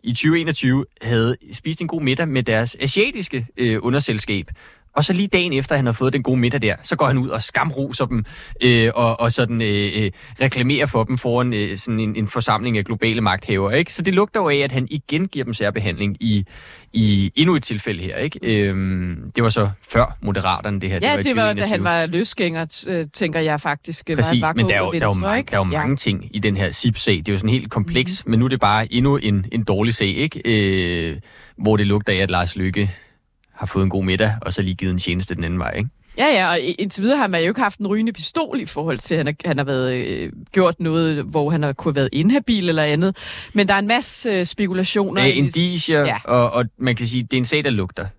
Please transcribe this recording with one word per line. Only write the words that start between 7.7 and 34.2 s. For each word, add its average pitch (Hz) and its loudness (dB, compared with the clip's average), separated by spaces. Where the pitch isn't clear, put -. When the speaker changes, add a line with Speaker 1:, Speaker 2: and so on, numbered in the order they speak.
Speaker 1:
dem, 113 -2
øh, 117 6
og, 117 2
og 117 2
sådan, 117 0
øh, 101 0
øh, 104 0
reklamerer 131 2
for 117 2
dem 127 -2
foran, 123 0
øh, 101 -2
sådan 110 -2
en, 107 -2
en 104 -2
forsamling 117 0
af 101 0
globale 113 0
magthavere, 101 0
ikke? 170 -2
Så - -4
det 185 0
lugter 208 2
jo 170 2
af, 143 4
at 139 0
han 127 -2
igen 156 -2
giver 131 -4
dem 117 -6
særbehandling 101 -2
i, 104 2
i 104 4
endnu 165 4
et 139 0
tilfælde 101 -6
her, - -8
ikke? 147 -4
Øhm, 95 0
det 117 2
var 110 4
så 107 2
før - 2
Moderaterne, 98 -2
det 95 -4
her. 92 -2
Speaker 2:
Ja, 214 0
Speaker 1:
Det 294 2
var 294 0
i 285 -2
Speaker 2:
det 262 0
var, 226 2
da 220 2
Speaker 1:
tyve 208 0
enogtyve. 202 -2
Speaker 2:
han 202 0
var 170 2
løsgænger, 170 -2
t-, - -10
øh, 165 -2
tænker 165 -2
jeg 151 0
faktisk, 156 -6
øh, 156 0
var, 123 2
Speaker 1:
Præcis, 120 2
Speaker 2:
var 156 0
Speaker 1:
men 113 2
Speaker 2:
gået - 2
Speaker 1:
der 101 2
er 101 2
jo, 95 -2
Speaker 2:
med 165 -2
Speaker 1:
der 123 0
er 104 4
jo - 2
Speaker 2:
Venstre, 92 0
Speaker 1:
mange, 107 0
Speaker 2:
ikke? - -8
Speaker 1:
der 104 0
er 95 2
jo 90 0
Speaker 2:
Ja. 151 0
Speaker 1:
mange 143 0
ting - -4
i 104 -2
den 101 0
her 95 0
Sip-sag. - 0
Det 82 -6
er 101 2
jo 98 0
sådan 107 0
helt 123 0
kompleks, 123 -2
Speaker 2:
Mhm. 113 -2
Speaker 1:
men 113 4
nu 123 4
er 131 0
det 131 0
bare 107 2
endnu 139 4
en, 101 0
en 113 -2
dårlig 107 2
sag, 104 0
ikke? 113 -2
Øh, 90 0
hvor 107 4
det 101 2
lugter 104 0
af, 92 2
at 95 0
Lars 87 -2
Løkke 95 0
har - -8
fået 95 0
en 95 2
god 95 -2
middag, 107 0